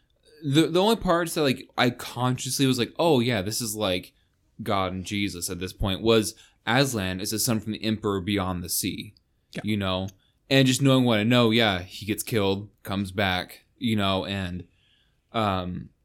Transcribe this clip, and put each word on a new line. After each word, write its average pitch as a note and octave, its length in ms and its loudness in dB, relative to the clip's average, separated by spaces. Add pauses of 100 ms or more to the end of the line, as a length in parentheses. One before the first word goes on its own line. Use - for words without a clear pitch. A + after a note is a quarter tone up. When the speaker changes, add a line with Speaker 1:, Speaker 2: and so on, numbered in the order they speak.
(460)
Speaker 1:
the, D3 220 4
the E3 140 2
only A3 160 4
parts E3+ 360 0
that, E3 80 -2
like, C3+ 260 0 (100)
I B2 120 4
consciously B2+ 800 -2
was C3 100 2
like, A#2+ 220 -2
"Oh, D#3 200 4
yeah, A#2+ 220 0
this G#2 180 -4
is, A2 160 -6
like, F#2 380 -2 (480)
God G2 320 -2
and F#2 100 -6
Jesus F#2 460 -4
at F2+ 100 -8
this F#2 140 -6
point," F#2+ 280 -2
was A2+ 340 4 (320)
Aslan A2 520 0
is G#2 140 -6
a G#2+ 60 -4
son A2 200 0
from G#2+ 140 -6
the - 100 -8
Emperor G#2 380 0
beyond F#2 420 -2
the F2+ 60 -10
sea, - 460 -6 (380)
Speaker 2:
Yeah. - 100 -10
Speaker 1:
you G#2+ 140 -2
know? F#2+ 320 -2 (400)
And C3+ 180 6
just B2+ 140 2
knowing C3 240 6
what A#2 140 4
I G#2 40 2
know, A#2+ 260 4
yeah, G#2+ 320 2
he - 240 -14
gets G2+ 180 -4
killed, G2+ 460 0 (140)
comes G2 280 -4
back, F#2 540 -2 (140)
you A2 160 0
know, G2 300 0
and, F2+ 400 -6 (680)
um, F#2 560 -2 (160)